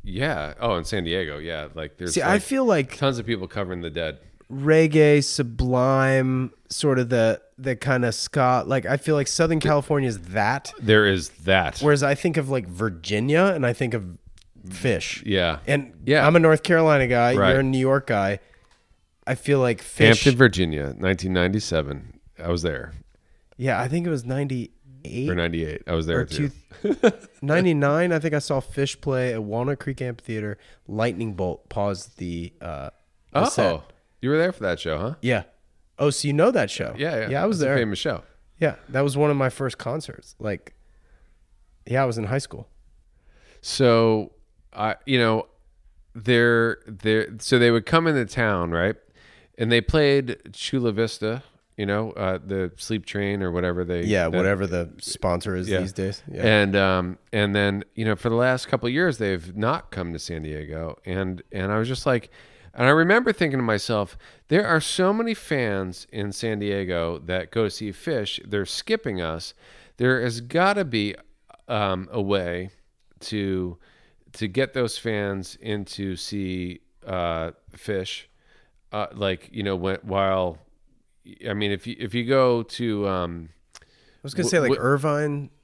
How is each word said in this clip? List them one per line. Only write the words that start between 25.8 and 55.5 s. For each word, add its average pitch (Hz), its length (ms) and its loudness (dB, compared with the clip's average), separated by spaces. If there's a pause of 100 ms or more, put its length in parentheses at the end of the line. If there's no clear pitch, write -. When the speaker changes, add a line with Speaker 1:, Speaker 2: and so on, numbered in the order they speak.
Speaker 1:
I 87 80 -2
was 82 100 0
there 82 160 0
Speaker 2:
Or - 60 0
Speaker 1:
too. 143 240 -4 (320)
Speaker 2:
two, 208 120 0 (340)
<laughs> - 120 -20
ninety-nine, 160 720 2
I 160 60 0
think 151 160 -2
I 147 40 2
saw 139 220 -2
Fish - 400 -4
play 127 320 -2
at 113 100 -4
Walnut 120 380 -4
Creek 135 220 -6
Amphitheater, 110 560 -6 (280)
lightning 107 460 -2
bolt 90 380 -4
paused 101 480 -4
the, 85 420 -8
uh, 71 300 -10 (420)
the 143 80 2
Speaker 1:
Oh, 226 80 2
Speaker 2:
set. 80 320 0 (400)
Speaker 1:
you 123 80 -2
were 147 80 4
there 175 160 2
for - 120 -10
that 87 140 0
show, 78 200 -4
huh? 117 240 -4
Speaker 2:
Yeah. 117 220 0 (540)
Oh, 147 120 4
so 147 180 -4
you 143 60 0
know 170 160 6
that 143 200 0
show? - 280 -6
Speaker 1:
Yeah, 147 220 -4
yeah. 107 100 -4
Speaker 2:
Yeah, 143 120 0
I 190 40 0
was 214 140 0
Speaker 1:
It's - 20 2
a 135 60 2
Speaker 2:
there. 135 100 2
Speaker 1:
famous 107 200 -2
show. 120 260 -4 (360)
Speaker 2:
Yeah, 156 140 2 (160)
that 131 100 -2
was 139 160 0
one 147 140 4
of 143 80 2
my 131 100 2
first 131 300 -6
concerts. - 600 -10
Like, 104 360 -8 (1120)
yeah, 127 160 0
I - 20 2
was 117 140 -2
in 110 60 -4
high 113 120 -2
school. - 320 -10 (920)
Speaker 1:
So, 113 720 4 (400)
I, 107 240 -2 (100)
you 131 120 2
know, 113 280 2 (680)
they're, 117 720 4
they're, 110 420 0 (100)
so 127 200 2
they 120 120 6
would 117 160 2
come 165 200 2
into 143 200 2
town, 98 440 0
right? 85 260 0 (600)
And 117 140 -2
they 117 100 6
played 139 720 0
Chula 120 400 -2
Vista, 110 500 -4 (340)
you 101 100 -4
know, 104 260 -2
uh, 92 320 -4
the 95 320 -4
Sleep 107 300 -6
Train 101 360 -2
or 90 80 -2
whatever 90 340 -2
they 87 200 -2
Speaker 2:
Yeah, 101 240 2
Speaker 1:
that 80 80 0
Speaker 2:
whatever 95 300 2
the 85 240 -4 (100)
sponsor 92 560 -4